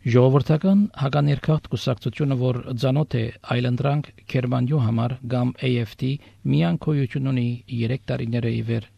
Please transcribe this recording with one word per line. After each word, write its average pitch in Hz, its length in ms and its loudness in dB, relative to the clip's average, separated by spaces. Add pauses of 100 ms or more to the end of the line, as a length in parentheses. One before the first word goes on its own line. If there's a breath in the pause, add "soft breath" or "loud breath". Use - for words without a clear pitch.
Ժողովրդական 139 760 4 (180)
հականերքախտ 143 760 0
կուսակցությունը, 127 680 -2
որ 127 140 0 (180)
ծանոթ 135 440 0
է 113 80 0 (280)
այլընտրանք 123 540 0 (240)
Գերմանիու 127 540 0
համար 113 280 0 (200)
կամ 123 180 0 (100)
A 131 80 -2 (120)
F 110 160 -6
D, 131 180 -2 (260 loud breath)
միան 160 400 0
գոյություն 139 520 -2
ունի 120 160 0 (320)
երեք 120 280 -4
տարիներ 120 400 -4
է 113 60 -2
ի 113 160 -4
վեր։ 117 260 -4